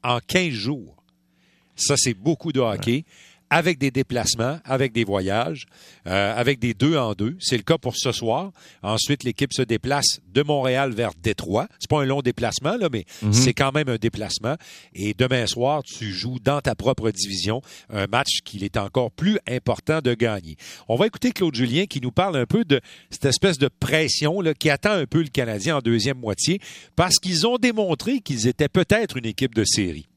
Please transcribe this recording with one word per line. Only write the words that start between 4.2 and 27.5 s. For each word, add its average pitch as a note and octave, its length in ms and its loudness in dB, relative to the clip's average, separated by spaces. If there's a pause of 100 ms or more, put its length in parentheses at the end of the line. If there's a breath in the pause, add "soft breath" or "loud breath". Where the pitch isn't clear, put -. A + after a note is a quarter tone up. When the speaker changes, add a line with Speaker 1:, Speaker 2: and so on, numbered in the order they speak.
Speaker 1:
avec C3 280 0
des A#2 100 0
voyages, G2+ 640 -2 (400 loud breath)
euh, G2 300 2
avec B2 240 0
des A#2+ 120 0
deux C#3 240 2
en A2+ 180 0
deux. A2 260 -2
C'est - 160 0
le G#2 80 -2
cas E3 140 2
pour B2 180 -6
ce B2 160 -2
soir. C#3 400 -2 (320 loud breath)
Ensuite, A2+ 400 0
l'équipe B2+ 280 -2
se C3 100 -2
déplace B2 580 0 (120)
de C#3 120 4
Montréal C3+ 480 0
vers G#2+ 180 -2 (100)
Détroit. G#2+ 460 0 (140)
C'est - 100 -6
pas D3+ 100 4
un C#3 40 0
long C3+ 180 0
déplacement, B2 540 -2
là, G3+ 160 0
mais G#2 140 -6 (160 loud breath)
Speaker 2:
Mhm. G#2 100 2
Speaker 1:
c'est B2 200 6
quand C3+ 200 0
même D3 160 0
un A#2 80 -2
déplacement. G#2+ 580 -4 (400 loud breath)
Et G#2 200 -4
demain B2 340 0
soir, C3+ 340 0
tu G#2+ 300 -10
joues A2+ 260 -6
dans C#3+ 220 0
ta A2+ 160 -2
propre A2+ 340 0
division G2 500 -4 (320 loud breath)
un G2+ 140 -2
match A#2+ 380 0
qu'il G2 180 -10
est G2+ 140 -4
encore A#2 340 -2
plus G3 380 0
important B2 520 -2
de B2 140 0
gagner. G#2 420 -2 (300 loud breath)
On A2 80 0
va G3 140 4
écouter B3 240 -2
Claude D#3 240 0
Julien C3 300 0
qui C#3+ 140 -8
nous B2 120 -4
parle F#3 240 0
un A#2+ 100 2
peu A3 180 2
de C#3+ 160 2 (300 loud breath)
cette - 140 -10
espèce C#3+ 340 2
de C3+ 80 4 (140)
pression, D#3 600 0
là, D#3+ 140 0
qui - 160 0
attend G3+ 220 0
un E3 140 0
peu E3+ 160 0
le D3 60 -2
Canadien B2 500 -2
en - 20 0
deuxième A#2 400 2
moitié B2 400 -2 (340 loud breath)
parce F3+ 220 4
qu'ils F3+ 320 2
ont B3 100 2